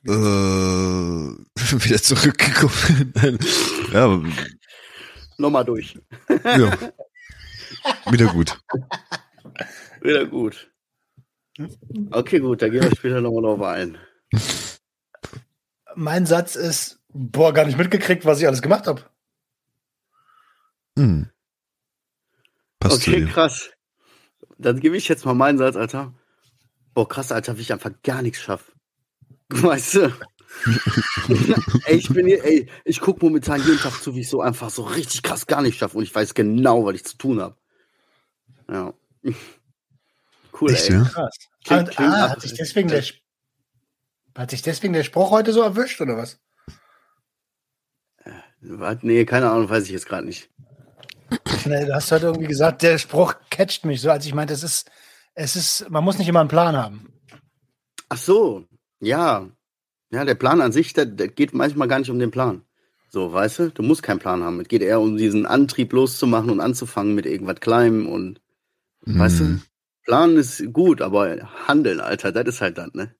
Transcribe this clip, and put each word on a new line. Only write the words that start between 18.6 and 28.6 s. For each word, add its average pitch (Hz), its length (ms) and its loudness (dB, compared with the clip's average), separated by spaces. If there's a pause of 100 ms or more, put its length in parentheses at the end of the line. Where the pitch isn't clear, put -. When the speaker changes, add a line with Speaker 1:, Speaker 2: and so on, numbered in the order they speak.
Speaker 3:
gemacht 185 260 2
hab. 139 220 -6 (1900)
Speaker 1:
Hm. 101 320 2 (1500)
Passt 123 240 2
zu 113 80 2
Speaker 2:
Okay, 180 140 4
Speaker 1:
dir. - 60 -4
Speaker 2:
krass. - 380 0 (880)
Dann 123 220 0
gebe 160 180 2
ich - 100 -6
jetzt 156 180 -2
mal 127 80 0
meinen 135 240 4
Satz, 131 180 2
Alter. 127 380 -6 (800)
Boah, 113 140 0
krass, 131 240 -8
Alter, 113 260 -4
wie 113 40 -12
ich 117 120 -8
einfach 104 180 -8 (120)
gar 131 180 -4
nichts 120 200 -6
schaff. - 300 -10 (380)